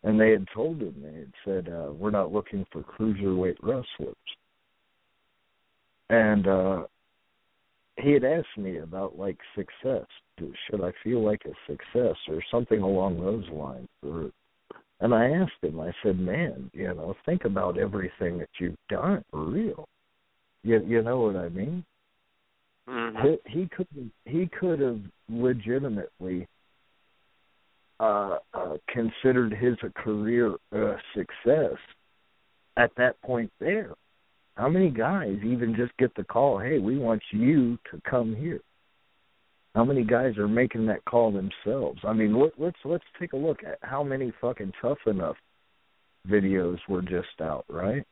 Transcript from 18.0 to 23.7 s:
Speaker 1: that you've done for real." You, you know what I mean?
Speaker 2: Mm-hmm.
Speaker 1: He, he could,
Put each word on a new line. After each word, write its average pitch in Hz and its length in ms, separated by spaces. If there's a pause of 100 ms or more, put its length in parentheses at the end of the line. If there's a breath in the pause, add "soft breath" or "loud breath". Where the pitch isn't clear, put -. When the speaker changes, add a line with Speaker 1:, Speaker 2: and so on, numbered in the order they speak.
Speaker 1:
that 80 120 (100)
you've 87 160 (140)
done 127 400
for 76 140
real." 160 420 (760)
You, 110 240
you 117 160
know 123 180
what 104 160
I 85 120
mean? 123 360 (1040)
Speaker 2:
Mm-hmm. 117 380 (200)
Speaker 1:
He, 131 140
he 185 80
could, - 200 (380)